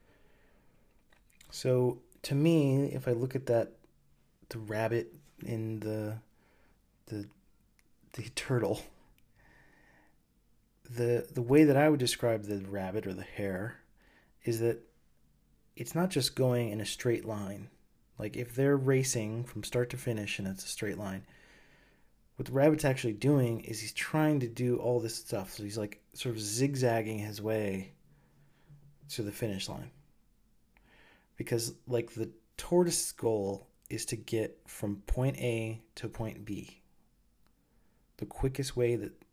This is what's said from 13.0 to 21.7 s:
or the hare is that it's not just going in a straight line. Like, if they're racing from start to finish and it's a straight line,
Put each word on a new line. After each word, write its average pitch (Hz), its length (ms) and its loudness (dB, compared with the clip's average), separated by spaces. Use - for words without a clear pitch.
or 95 80 -4
the 92 80 -8
hare 98 580 -6
is 113 160 -2
that 117 200 0
it's - 180 -10
not 180 160 2
just - 260 0
going 123 320 2
in 107 120 -4
a 98 60 -4
straight - 380 0
line. 101 440 -6
Like, 107 180 -6
if 117 180 -6
they're 139 220 4
racing 131 680 2
from 104 200 -8
start 123 260 0
to 127 60 -6
finish 110 420 -4
and 98 80 -4
it's 95 180 -8
a - 40 -10
straight 101 300 -6
line, 98 260 -8